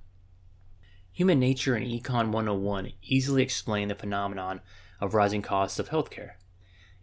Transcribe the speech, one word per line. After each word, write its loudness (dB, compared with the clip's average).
Human 4
nature 2
and -2
Econ 0
one 0
oh 2
one -2
easily 2
explain -2
the -4
phenomenon -4
of -2
rising 4
costs 0
of -2
healthcare. -4